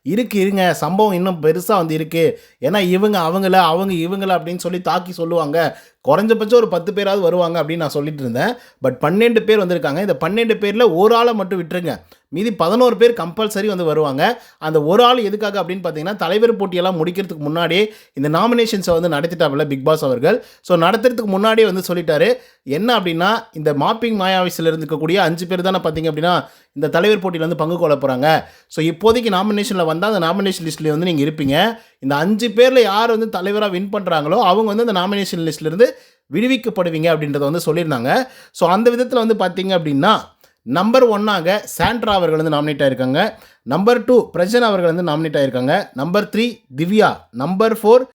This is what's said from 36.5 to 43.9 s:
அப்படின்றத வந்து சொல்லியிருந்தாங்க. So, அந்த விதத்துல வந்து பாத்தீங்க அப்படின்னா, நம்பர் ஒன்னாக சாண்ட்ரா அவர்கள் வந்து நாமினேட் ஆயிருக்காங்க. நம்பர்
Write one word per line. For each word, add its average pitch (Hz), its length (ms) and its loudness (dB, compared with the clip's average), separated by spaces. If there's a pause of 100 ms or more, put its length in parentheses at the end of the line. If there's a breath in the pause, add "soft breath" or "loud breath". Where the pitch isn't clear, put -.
அப்படின்றத 147 220 -4
வந்து 147 280 0
சொல்லியிருந்தாங்க. 156 580 0 (280 loud breath)
So, 170 180 0
அந்த 226 220 4
விதத்துல 240 360 0
வந்து 220 60 2
பாத்தீங்க 185 320 -2
அப்படின்னா, 170 520 2 (440 soft breath)
நம்பர் 220 480 2
ஒன்னாக 202 500 0 (180)
சாண்ட்ரா 220 320 -2
அவர்கள் 165 320 2
வந்து 156 160 0
நாமினேட் 147 320 0
ஆயிருக்காங்க. 131 400 0 (340 soft breath)
நம்பர் 208 420 0